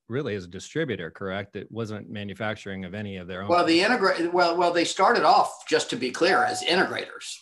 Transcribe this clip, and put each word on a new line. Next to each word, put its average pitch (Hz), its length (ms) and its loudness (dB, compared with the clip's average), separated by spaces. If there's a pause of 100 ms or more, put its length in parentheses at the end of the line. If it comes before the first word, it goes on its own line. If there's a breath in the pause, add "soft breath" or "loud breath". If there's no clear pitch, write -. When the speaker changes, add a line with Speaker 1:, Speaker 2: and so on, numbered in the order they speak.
Speaker 1:
really 117 280 -4
as 90 80 -8
a 87 40 -14
distributor, 95 640 -6
correct? 98 460 -8
It - 120 -10
wasn't 107 400 -8
manufacturing 101 760 -8
of 90 100 -10
any 104 220 -8
of 90 100 -12
their 92 160 -8
own. 101 60 -8
Speaker 2:
Well, 175 160 2
the 165 160 4
integra-, 190 520 2
well, 175 240 2
well, 175 160 2
they 170 120 2
started 190 400 4
off, 180 440 4
just 151 220 2
to 139 60 -2
be 123 160 -4
clear, 160 320 4
as - 180 -2
integrators, - 800 -2